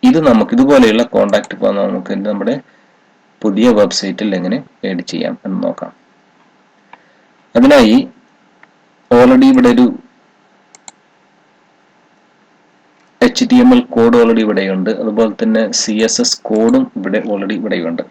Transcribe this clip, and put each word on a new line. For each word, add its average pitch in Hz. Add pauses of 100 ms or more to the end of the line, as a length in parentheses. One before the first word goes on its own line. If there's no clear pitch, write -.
ഇത് 247 (100)
നമുക്ക്, 110
ഇതുപോലെയുള്ള 123 (100)
കോൺടാക്ട് 101
ഫോം 101
നമുക്ക് 98 (160)
നമ്മുടെ 104 (880)
പുതിയ 107 (100)
വെബ്സൈറ്റിൽ 101
എങ്ങനെ 92 (320)
ആഡ് 90
ചെയ്യാം - (100)
എന്ന് -
നോക്കാം. - (1700)
അതിനായി 247 (1200)
already 127
ഇവിടെ 127
ഒരു 127 (3500)
എച്ച് 247
ടി 247
എം 254
എൽ 123 (140)
കോഡ് 117
already 113
ഇവിടെയുണ്ട്. 95 (120)
അതുപോലെ 110 (120)
തന്നെ 113 (180)
സി 110 (120)
എസ് 113
എസ് - (120)
കോഡും 117 (140)
ഇവിടെ 95 (100)
already 98
ഇവിടെയുണ്ട്. 85